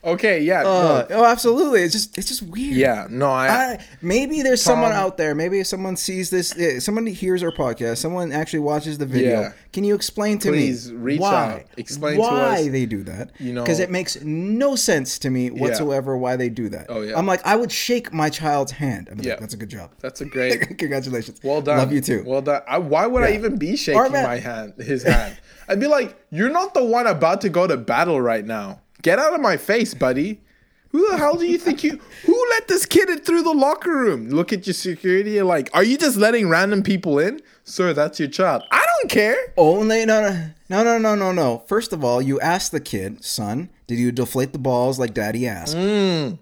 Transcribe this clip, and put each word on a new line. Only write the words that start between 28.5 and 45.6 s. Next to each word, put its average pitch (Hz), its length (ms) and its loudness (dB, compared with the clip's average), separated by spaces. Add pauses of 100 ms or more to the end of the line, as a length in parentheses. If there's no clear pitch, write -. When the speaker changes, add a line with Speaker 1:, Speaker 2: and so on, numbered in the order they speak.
Speaker 1:
Get 170 180 4
out 311 140 2
of 330 80 -2
my 196 160 2
face, 233 380 0
buddy." 143 460 -2 (480)
Who 370 200 2
the 370 80 0
hell 294 180 2
do 339 100 -2
you 349 120 2
think 330 260 -2
you, 302 160 -2 (260)
who 480 260 4
let 453 160 0
this 370 180 2
kid 381 240 4
in 330 100 -2
through 339 220 2
the 330 100 2
locker 302 400 2
room? 190 380 0
Look 165 240 0
at 185 140 -4
your 180 80 -2
security, 185 560 -2
you're 202 120 2
like, 165 300 0
"Are 175 100 6
you 247 140 2
just 294 200 2
letting 214 320 4
random 196 340 4
people 180 340 0
in?" 208 240 0 (220)
"Sir, 180 300 -2
that's 147 260 -2
your 147 100 -2
child." 151 320 0 (100)
"I 466 140 4 (160)
don't 466 80 -4
care." 214 260 4 (220)
Speaker 2:
Only, 214 480 4
no, 220 160 4
no, 180 280 -2 (200)
no, 190 140 2
no, 233 160 4
no, 220 160 2
no, 196 160 0
no. 143 360 0
First 220 260 -2
of 156 100 -4
all, 120 180 2
you 135 200 0
ask 170 300 0
the 160 80 -4
kid, 98 440 -8
"Son, 117 460 -6 (180)
did 120 100 -4
you 120 140 2
deflate 127 420 -2
the 151 60 -8
balls 127 400 0
like 120 160 -2
daddy 113 320 -2
asked?" 110 280 -8